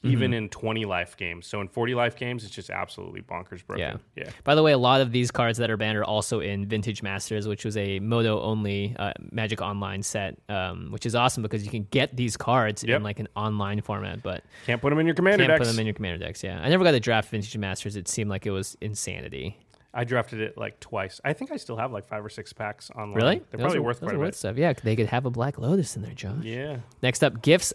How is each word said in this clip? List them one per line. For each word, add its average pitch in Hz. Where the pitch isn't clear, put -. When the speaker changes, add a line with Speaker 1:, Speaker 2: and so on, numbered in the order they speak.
Speaker 1:
Mm-hmm. 123
Speaker 2:
even 123
in 110
twenty 110
life 90
games. 87
So 104
in 95
forty 117
life 120
games, 123
it's 95
just -
absolutely 95
bonkers 90
broken. 87
Speaker 1:
Yeah. -
Speaker 2:
Yeah. -
Speaker 1:
By 147
the 156
way, 156
a 135
lot 123
of 123
these 123
cards 117
that 117
are 110
banned 107
are 107
also 107
in 101
Vintage 107
Masters, 101
which 104
was 107
a 98
Moto-only, 107
uh, 101
Magic 110
Online 98
set, 98
um, 92
which 107
is 113
awesome 120
because 104
you 101
can 107
get 131
these 120
cards 117
Speaker 2:
Yep. 113
Speaker 1:
in, 107
like, 104
an 107
online 104
format, 101
but 95
Speaker 2:
Can't 117
put 143
'em 151
in 160
your 165
Commander 190
Speaker 1:
can't 131
Speaker 2:
decks. 123
Speaker 1:
put 113
'em 113
in 110
your 104
Commander 90
decks, -
yeah. 92
I 87
never 185
got 175
to 139
draft 110
Vintage 107
Masters. 101
It 95
seemed 104
like 95
it 107
was 95
insanity. 92
Speaker 2:
I 123
drafted 117
it, -
like, 107
twice. 95
I 139
think 262
I -
still 113
have, 123
like, 101
five 107
or 107
six -
packs -
online. 104
Speaker 1:
Really? 123
Speaker 2:
They're -
Speaker 1:
Those -
Speaker 2:
probably 160
Speaker 1:
are, -
Speaker 2:
worth 117
Speaker 1:
those 170
Speaker 2:
quite 208
Speaker 1:
are 185
Speaker 2:
a 139
Speaker 1:
worth 156
Speaker 2:
bit. -
Speaker 1:
stuff. 104
Yeah, 151
they 110
could 110
have 123
a 127
Black 120
Lotus 151
in 98
there, 107
Josh. 113
Speaker 2:
Yeah. 127
Speaker 1:
Next 127
up, 117
Gifts 156